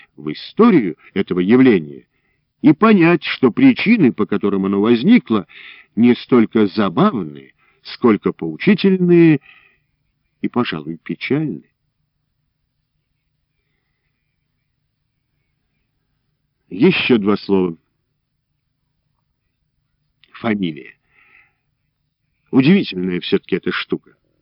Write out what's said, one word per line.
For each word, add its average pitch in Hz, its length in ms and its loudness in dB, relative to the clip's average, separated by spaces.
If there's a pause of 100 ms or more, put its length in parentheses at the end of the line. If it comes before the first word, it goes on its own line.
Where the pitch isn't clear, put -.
(160)
в 76 160 -12
историю 156 640 0 (180)
этого 95 260 -4
явления 92 680 2 (540)
и 151 120 4
понять, 175 500 2
что - 280 -2
причины, 139 600 2
по 104 120 -4
которым 98 400 -4
оно 98 160 -2
возникло, 117 640 0 (500)
не 117 200 2
столько 110 520 0
забавные, 92 840 -4 (300)
сколько 101 480 -2
поучительные 175 1120 2 (1000)
и, 107 60 -8
пожалуй, 85 500 -6
печальные. 131 720 -8 (4000)
Еще 123 480 0
два 101 180 -2
слова. 92 400 -4 (2500)
Фамилия. 85 680 -8 (1500)
Удивительная 92 680 0
все-таки - 380 -4
эта 90 140 -8
штука. - 440 -10 (260)